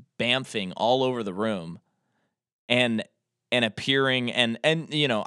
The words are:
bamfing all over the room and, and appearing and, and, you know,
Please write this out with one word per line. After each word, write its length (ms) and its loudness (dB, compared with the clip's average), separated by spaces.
bamfing 600 -2
all 260 2
over 180 0
the 100 -4
room 480 -4
and, 360 2
and 120 4
appearing 680 0
and, 320 0
and, 280 0
you 160 0
know, 200 0